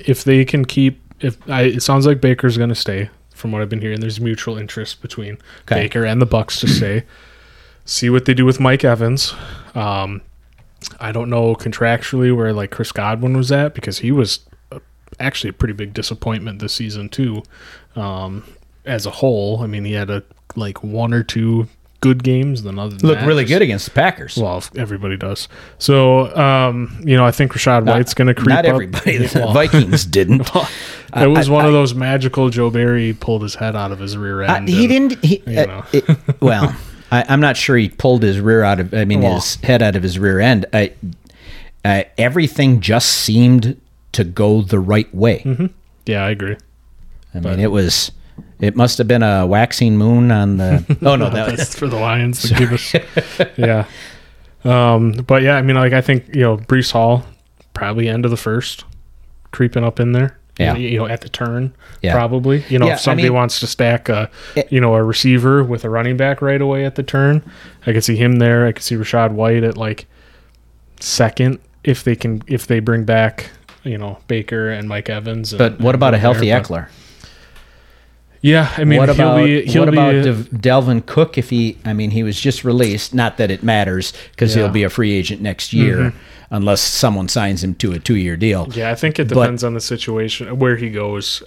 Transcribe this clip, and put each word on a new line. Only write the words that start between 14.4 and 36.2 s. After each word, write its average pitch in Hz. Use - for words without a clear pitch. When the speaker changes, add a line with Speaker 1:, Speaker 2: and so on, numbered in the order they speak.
Speaker 1:
uh, -
actually 127
a -
pretty 110
big 101
disappointment 110
this 107
season 107
too. 113
Um, 98
as -
a 95
whole, 110
I 117
mean, 104
he 104
had 104
a, 101
like, 104
one 113
or 117
two 113
good 127
games, 127
then 98
other 107
than -
Speaker 2:
Looked 151
Speaker 1:
that, -
Speaker 2:
really 147
Speaker 1:
just 113
Speaker 2:
good 185
against 107
the -
Packers. 151
Speaker 1:
Well, 98
f-, -
everybody 101
does. 98
So, 131
um, 127
you 139
know, 127
I 120
think 131
Rachaad 120
Speaker 2:
Not, 117
Speaker 1:
White's 123
gonna 127
creep 123
Speaker 2:
not 160
Speaker 1:
up. 131
Speaker 2:
everybody. 104
<laughs> 123
The -
Speaker 1:
Well, 113
Speaker 2:
Vikings 139
didn't. 98
Speaker 1:
<laughs> -
well, 175
Speaker 2:
I, -
Speaker 1:
it -
was 151
Speaker 2:
I, 143
Speaker 1:
one 151
Speaker 2:
I, 151
Speaker 1:
of 147
those 139
magical 131
Joe 120
Barry 120
pulled 110
his 104
head 110
out 101
of 95
his 98
rear 98
Speaker 2:
I, 98
Speaker 1:
end 135
Speaker 2:
he 185
Speaker 1:
and, 269
Speaker 2:
didn't. -
He, 175
Speaker 1:
you 117
Speaker 2:
uh, -
Speaker 1:
know. 95
Speaker 2:
it, 143